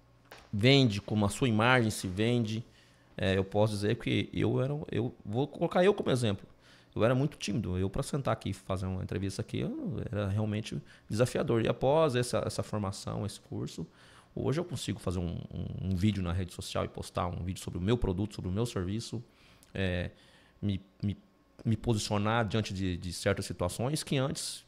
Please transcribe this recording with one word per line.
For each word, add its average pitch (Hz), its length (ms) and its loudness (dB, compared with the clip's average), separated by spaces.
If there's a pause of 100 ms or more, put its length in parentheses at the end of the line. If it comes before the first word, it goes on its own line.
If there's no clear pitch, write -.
(540)
vende, 117 480 6
como 107 240 2
a 98 40 2
sua 127 200 2
imagem 113 400 6
se - 180 -4
vende. 110 560 0 (540)
É, 95 200 2
eu 95 60 2
posso 104 300 2
dizer 104 220 0
que 117 360 0
eu 117 300 2
era, 143 160 -2 (140)
eu 117 240 -2 (100)
vou 123 220 -2
colocar 180 360 2
eu 202 100 6
como 208 180 -2
exemplo. 117 340 0 (500)
Eu 101 80 2
era 127 120 4
muito 139 220 0
tímido. 92 400 -2
Eu, 95 120 0
pra 131 140 -2
sentar 131 300 -2
aqui 98 160 -4
e 95 40 -4
fazer 95 320 -4
uma 92 160 -4
entrevista 95 400 -4
aqui, 110 180 -4
eu 175 420 -4 (100)
era 104 160 -2
realmente 107 520 -2 (300)
desafiador. 117 540 2
E - 40 2
após 139 480 2
essa, 123 300 0
essa - 160 -4
formação, 107 640 -4
esse - 140 -8
curso, 135 460 -8 (480)
hoje 135 260 -2
eu 175 60 -4
consigo 113 340 -6
fazer 92 200 -2
um, 85 200 -4 (140)
um, - 360 -6
um 95 60 2
vídeo 98 280 2
na 87 80 -2
rede 90 220 -2
social 92 320 -4
e - 20 -6
postar - 400 -4
um 90 160 -6
vídeo 92 200 -6
sobre - 140 -8
o 85 40 -4
meu 113 160 4
produto, 101 380 -2
sobre 92 140 -6
o 90 40 -2
meu 110 120 0
serviço, 107 580 -6 (500)
é, 90 360 -2 (500)
me, 101 220 -2 (220)
me, 101 140 0 (460)
me 110 140 2
posicionar 107 720 2
diante 104 260 0
de, 92 240 -2
de 92 160 -6
certas 98 320 0
situações 107 580 -2
que 147 140 0
antes - 500 -4